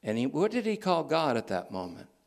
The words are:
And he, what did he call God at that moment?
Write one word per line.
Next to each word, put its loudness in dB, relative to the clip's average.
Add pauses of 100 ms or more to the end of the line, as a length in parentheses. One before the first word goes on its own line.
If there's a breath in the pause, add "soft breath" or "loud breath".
And 0
he, 0
what 0
did 0
he 0
call 2
God 2
at -2
that -2
moment? -8 (180)